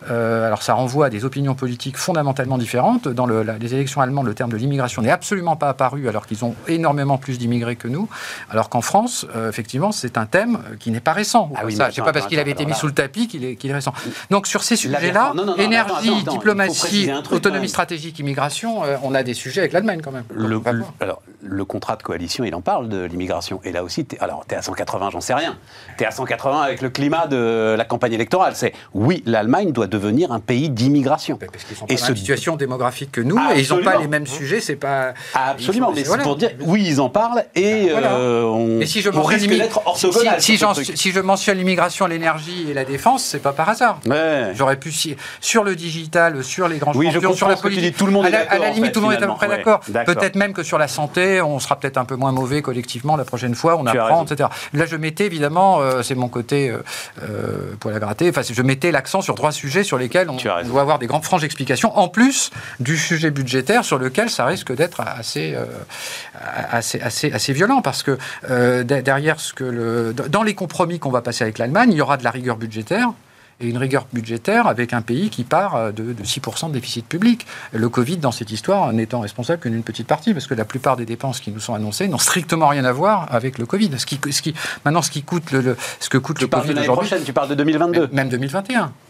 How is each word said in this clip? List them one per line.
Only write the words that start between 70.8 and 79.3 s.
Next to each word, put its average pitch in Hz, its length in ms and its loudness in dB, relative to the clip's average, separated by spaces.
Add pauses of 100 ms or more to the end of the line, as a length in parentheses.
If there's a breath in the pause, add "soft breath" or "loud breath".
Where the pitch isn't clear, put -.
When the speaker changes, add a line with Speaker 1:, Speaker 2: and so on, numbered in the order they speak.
Speaker 1:
qu'on 139 120 -2
va 123 100 2
passer 120 220 -2
avec 110 140 -2
l'Allemagne, 180 340 4
il 165 60 4
y 147 40 2
aura 139 160 2
de 123 60 -6
la 120 80 2
rigueur 123 260 -4
budgétaire, 113 520 -2 (600 soft breath)
une 117 80 -2
rigueur 135 360 0
budgétaire 120 540 0
avec 120 260 0
un 120 80 2
pays 147 280 0
qui 127 140 -6
part, 170 320 0
euh, 113 160 0
de, 110 220 -6
de 107 100 -10
six - 160 -4
pour 120 180 -8
cent 165 120 -4
de 151 40 -4
déficit 120 320 -6
public. 226 400 2 (260 loud breath)
Le 113 180 2
covid, 127 280 0
dans 143 140 2
cette 107 200 -6
histoire, 170 420 2
n'étant 113 280 0
responsable 123 400 -4